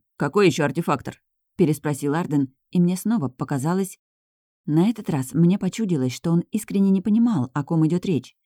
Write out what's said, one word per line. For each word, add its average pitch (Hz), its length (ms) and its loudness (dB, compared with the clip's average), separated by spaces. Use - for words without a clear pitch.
Какой 190 300 2
еще 151 180 2
артефактор?» 147 560 -4
переспросил 147 580 0
Арден, 147 400 -2
и 180 100 2
мне 175 160 2
снова 190 320 -2
показалось... 156 720 -4
На 165 220 4
этот 220 220 -4
раз 131 240 -4
мне 175 240 4
почудилось, 175 560 -2
что - 160 -6
он 170 100 2
искренне 196 400 0
не 190 120 2
понимал, 214 500 0
о 143 120 -4
ком 160 220 2
идет 175 200 0
речь, 147 280 -2